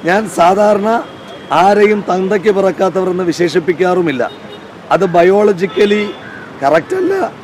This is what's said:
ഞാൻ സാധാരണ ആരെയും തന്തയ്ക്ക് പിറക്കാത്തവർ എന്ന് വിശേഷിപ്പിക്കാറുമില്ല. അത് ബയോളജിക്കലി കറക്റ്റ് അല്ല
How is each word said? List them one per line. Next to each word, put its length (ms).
ഞാൻ 140
സാധാരണ 500
ആരെയും 360
തന്തയ്ക്ക് 480
പിറക്കാത്തവർ 560
എന്ന് 180
വിശേഷിപ്പിക്കാറുമില്ല. 920
അത് 100
ബയോളജിക്കലി 880
കറക്റ്റ് 400
അല്ല 120